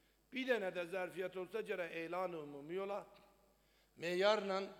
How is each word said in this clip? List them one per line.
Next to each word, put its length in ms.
Bir 160
dənə 280
də 180
zərfiyyət 440
olsa, 220
gərək 300
elan 420
ümumi 480
ola, 260
meyarla, 640